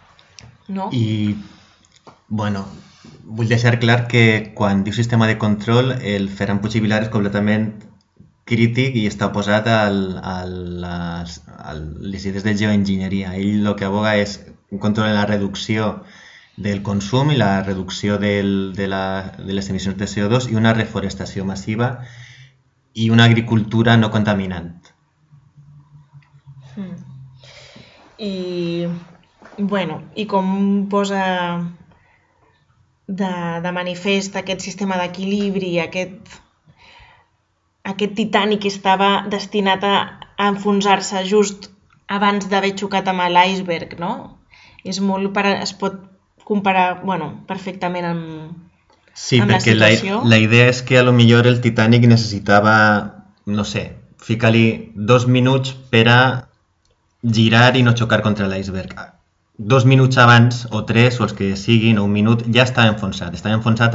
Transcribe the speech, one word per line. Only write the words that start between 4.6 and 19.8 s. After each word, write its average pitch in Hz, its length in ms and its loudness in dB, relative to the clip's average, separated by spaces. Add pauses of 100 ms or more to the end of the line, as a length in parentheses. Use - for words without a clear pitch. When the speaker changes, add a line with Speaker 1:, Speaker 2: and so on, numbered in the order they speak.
Speaker 2:
diu 104 100 -6
sistema 117 320 2
de 110 100 2
control, 117 600 0
el 98 320 -4
Ferran 101 320 -4
Puig 110 160 -2
i - 40 0
Vilar 107 200 0
és - 80 -6
completament 104 640 -2 (760)
crític 120 480 0
i 107 120 0
està 101 220 -4
oposat 104 420 0
al, 104 280 2 (240)
al, 90 600 -8
a 87 920 -10
les 95 500 -10
idees 95 180 -6
de 104 140 -2
geoenginyeria. 98 800 -2
Ell 104 280 0
lo 104 120 0
que 98 100 -6
aboga 104 340 0
és 101 200 -4 (320)
un 98 80 -8
control 107 320 0
en 107 40 0
la 104 120 0
reducció 104 760 -4 (520)
del 98 280 -4
consum 127 480 -2
i 143 80 2
la 98 240 0
reducció 98 540 -4
del, 98 580 -2
de 98 120 -4
la, 95 500 -6
de 92 160 -10
les 98 160 -6
emissions 95 300 -6